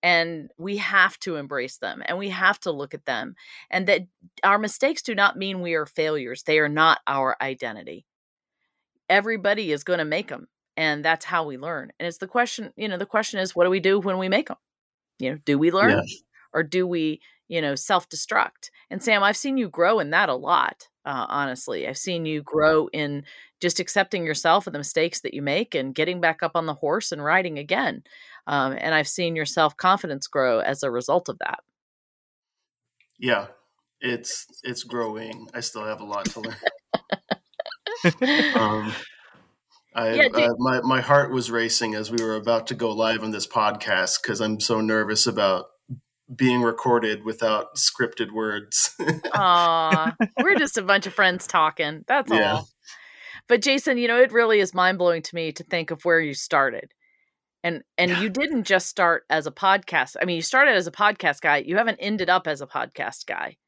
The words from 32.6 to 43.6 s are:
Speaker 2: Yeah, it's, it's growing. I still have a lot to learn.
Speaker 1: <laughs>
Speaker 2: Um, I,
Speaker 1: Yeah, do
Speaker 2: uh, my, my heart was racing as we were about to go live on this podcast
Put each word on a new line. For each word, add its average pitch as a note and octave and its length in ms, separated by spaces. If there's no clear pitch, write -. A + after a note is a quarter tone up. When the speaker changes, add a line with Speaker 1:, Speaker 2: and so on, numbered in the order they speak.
Speaker 2:
Yeah, B2 280
it's, - 440
it's B2+ 200
growing. A2+ 680
I B2 80
still A2 240
have G#2+ 160
a G#2 40
lot G2+ 200
to - 160
learn. A2 200
Speaker 1:
<laughs> - 40
Speaker 2:
Um, G#2+ 400
I, A2+ 180
Speaker 1:
Yeah, A#2 140
do A#2+ 140
Speaker 2:
uh, A#2+ 160
my, B2+ 240
my C3 200
heart C#3 300
was A#2+ 200
racing A2+ 440
as G#2+ 160
we A#2 120
were A2 120
about A2+ 320
to B2+ 80
go A2 160
live A2 320
on A2 80
this G#2 160
podcast G#2 760